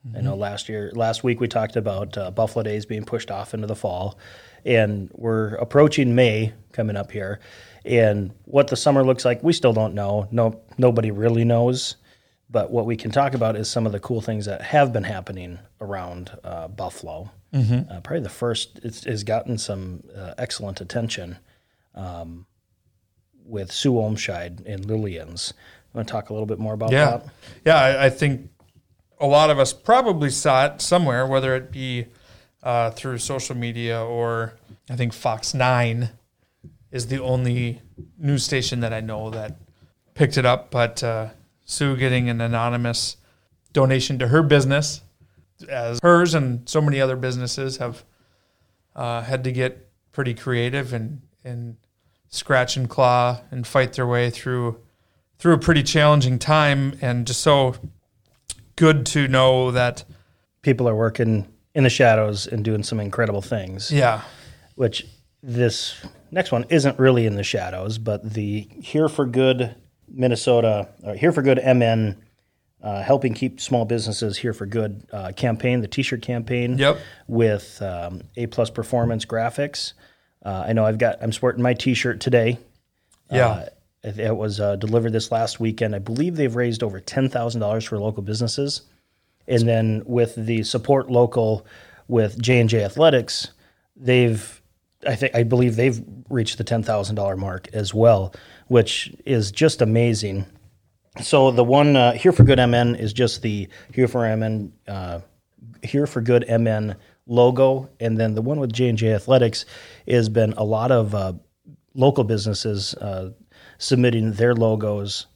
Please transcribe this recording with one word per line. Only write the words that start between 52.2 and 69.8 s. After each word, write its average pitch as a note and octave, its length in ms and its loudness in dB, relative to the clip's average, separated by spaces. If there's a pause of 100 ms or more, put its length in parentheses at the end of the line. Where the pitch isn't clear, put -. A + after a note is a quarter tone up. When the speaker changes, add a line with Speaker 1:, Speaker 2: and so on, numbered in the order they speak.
Speaker 2:
scratch B2+ 480 0
and B2+ 120 -4
claw B2 500 2 (140)
and B2 160 -8
fight B2+ 240 0
their B2+ 140 -2
way B2 240 0
through, B2 500 -6 (580)
through F3 140 4
a D3+ 60 6
pretty D#3 260 4
challenging D3 560 4
time. C#3+ 600 2
And A#2+ 260 -2
just B2+ 140 -6
so C#3 360 4 (1000)
good D#3 300 4
to C#3+ 220 0
know C3 420 4
that B2 340 -2 (580)
Speaker 1:
people B2 260 2
are A2 60 2
working A2 520 0 (280)
in C#3 100 4
the B2+ 60 6
shadows A2 560 4
and A2 180 -6
doing G#2+ 180 -2
some A2 180 -6
incredible G#2 420 -4
things. G2 480 -8
Speaker 2:
Yeah. A#2+ 320 2 (520)
Speaker 1:
Which - 320 -4 (360)
this A#2+ 520 -2 (360)
next F3+ 220 -2
one A#2+ 160 -2
isn't C#3 300 2
really B2+ 280 6
in G2+ 100 0
the G2+ 80 -4
shadows, G2 540 -6
but G#2+ 360 -6
the G#2 340 -6 (120)
Here D3+ 280 0
for D3 180 -2
Good B2 480 2 (380)